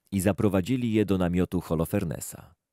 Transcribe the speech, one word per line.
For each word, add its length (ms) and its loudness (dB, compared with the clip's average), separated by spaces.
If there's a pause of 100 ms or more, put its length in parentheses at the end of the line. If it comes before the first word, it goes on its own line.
(120)
i 80 0
zaprowadzili 720 0
je 120 4
do 140 2
namiotu 420 0
Holofernesa. 920 -4 (180)